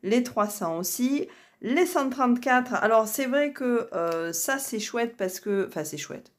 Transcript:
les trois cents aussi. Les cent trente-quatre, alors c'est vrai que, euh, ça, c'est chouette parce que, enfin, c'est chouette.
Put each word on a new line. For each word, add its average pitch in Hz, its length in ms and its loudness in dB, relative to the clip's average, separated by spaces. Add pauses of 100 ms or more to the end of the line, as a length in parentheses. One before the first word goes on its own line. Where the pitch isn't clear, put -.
les 226 200 4
trois 214 260 0
cents 165 300 -4
aussi. 247 500 -2 (320)
Les 277 240 2
cent 294 240 0
trente-quatre, 254 720 2
alors 220 240 6
c'est 254 200 -2
vrai 285 260 2
que, 247 400 0
euh, 170 400 -2
ça, - 260 -2
c'est 254 220 -4
chouette 233 380 -4
parce 185 200 -4
que, 196 300 0
enfin, 156 160 -6
c'est 151 140 -8
chouette. - 400 -12